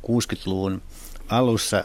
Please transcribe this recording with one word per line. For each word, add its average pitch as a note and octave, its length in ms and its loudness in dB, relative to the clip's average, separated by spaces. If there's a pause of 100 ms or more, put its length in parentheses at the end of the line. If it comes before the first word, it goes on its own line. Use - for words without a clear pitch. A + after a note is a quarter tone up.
kuuskytluvun F#2+ 800 0 (480)
alussa, A2 560 4